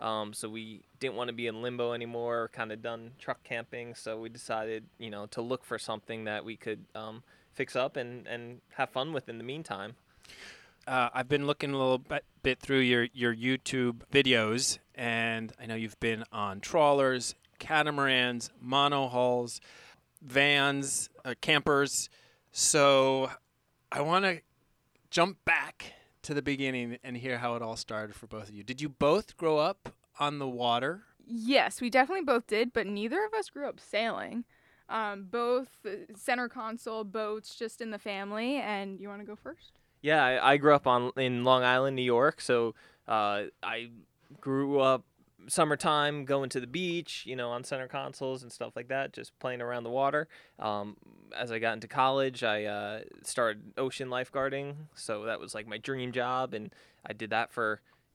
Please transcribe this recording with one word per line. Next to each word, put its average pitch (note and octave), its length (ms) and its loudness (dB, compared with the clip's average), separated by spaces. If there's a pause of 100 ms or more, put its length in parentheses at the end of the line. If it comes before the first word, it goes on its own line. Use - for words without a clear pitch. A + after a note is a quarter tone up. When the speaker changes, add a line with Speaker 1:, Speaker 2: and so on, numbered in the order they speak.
Speaker 1:
Um, A2 340 -4
so A2+ 160 -10
we A2 320 -12 (180)
didn't C3 140 -4
wanna A#2+ 180 -4
be A#2 140 -4
in A2+ 160 -4
limbo A#2+ 300 -2
anymore, A#2 600 -4
kinda A2 240 -8
done A#2 420 -10
truck - 260 -8
camping, A#2+ 500 -8
so A2 260 -8
we A2+ 80 -10
decided, A2+ 560 -6 (140)
you A2+ 120 -10
know, G#2 160 -8
to - 140 -8
look B2 240 -4
for A2+ 140 -6
something A2 460 -8
that G#2+ 200 -4
we A2 120 -12
could, A2 280 -8 (100)
um, A2 280 -12 (320)
fix - 220 -4
up C3 200 -2
and, A#2+ 300 -8
and A#2+ 340 -10 (140)
have C3 160 -2
fun D3 240 -4
with C3+ 160 -6
in A#2 80 -10
the B2 60 -12
meantime. A#2+ 500 -10 (920)
Speaker 2:
Uh, B2+ 280 2
I've B2+ 140 -2
been C#3+ 200 2
looking D3 240 0
a C#3 60 0
little C3 200 4
bit, C#3+ 260 -6 (200)
bit C3 160 2
through C3+ 200 2
your, B2 320 6
your A#2+ 220 2
YouTube B2 680 0 (100)
videos, B2 680 4 (160)
and A2+ 640 -2
I A#2+ 60 -16
know A2+ 80 -6
you've A2 240 -6
been A2+ 320 -2
on G2+ 300 -4
trawlers, C#3 760 4 (240)
catamarans, C3+ 920 2 (140)
monohulls, B2 920 2 (640)
vans, C#3 840 2 (160)
uh, B2 160 -6
campers. C#3+ 680 2 (440)
So C3+ 800 6 (600)
I - 80 -2
wanna F3 380 2 (720)
jump F3+ 340 2
back D#3 480 -2 (300)
to D#3 120 -6
the C#3+ 80 0
beginning C3 640 -2
and B2+ 120 -10
hear B2 220 -4
how A#2+ 180 -2
it A#2 60 -6
all A2+ 140 -6
started G#2+ 400 -8
for - 100 -20
both G#2 220 -12
of G#2 60 -18
you. G2+ 80 -14
Did B2+ 180 -8
you D3+ 80 -4
both D3+ 480 2
grow D#3 220 2
up E3 360 -2 (240)
on D3 200 -2
the C#3 100 -4
water? B2 540 0 (240)
Speaker 3:
Yes, A#3 540 2
we A#3+ 100 -2
definitely C4+ 340 2
both B3 220 2
did, A3+ 260 0
but G#3+ 140 0
neither A3 380 -2
of G#4+ 100 -4
us G#4+ 160 -4
grew C#4+ 180 -8
up - 120 -12
sailing. G#3 640 -4 (440)
Um, G3+ 360 -4
both, A#3+ 600 -2
uh, G#3+ 60 -8 (240)
center B3 340 -2
console A3 540 -8
boats G#3+ 540 -6
just A#3 240 -8
in A3+ 100 -8
the G#3 80 -8
family, G#3 580 -4
and G3 440 -4
you G3 80 -12
wanna G3+ 160 -12
go G#3 100 -12
first? - 380 -16 (300)
Speaker 1:
Yeah, D3 220 6
I, B2+ 280 6
I C#3+ 60 8
grew D3 160 8
up C#3+ 120 4
on, B2 300 4
in B2+ 260 0
Long B2+ 220 8
Island, C3 320 4
New B2+ 60 0
York, B2 380 4
so, A#2 340 2 (340)
uh, G#2 360 2 (180)
I A2+ 280 -6 (500)
grew C#3 380 2
up C3 260 6 (440)
summertime D3 760 4
going C3+ 260 0
to C3 100 -4
the B2 60 -4
beach, E3+ 600 -4
you B2+ 80 -8
know, B2 160 -4
on B2 140 -6
center C3 240 -6
consoles C3 560 -6
and A#2+ 80 -18
stuff A#2 240 -8
like A#2+ 120 -8
that, C3+ 240 -2
just - 280 -14
playing B2+ 200 -4
around A#2+ 240 -4
the A#2 60 -8
water. C#3 380 0 (320)
Um, G#2 360 -4 (400)
as A#2+ 140 -6
I A2+ 80 -4
got A2+ 160 0
into A2 140 -10
college, C3+ 560 2
I, G#2+ 220 2
uh, G#2 340 -6 (220)
started A2 540 -2
ocean C3 320 -2
lifeguarding, C3+ 640 -4 (200)
so G#2+ 300 -6
that A2 160 -4
was, F#2 140 -10
like, G#2+ 120 -8
my G#2+ 120 -8
dream B2+ 340 -4
job, B2+ 420 -2
and G#2+ 180 -8 (320)
I - 80 -8
did G#2+ 180 -8
that A2+ 200 0
for G#2+ 300 -2 (340)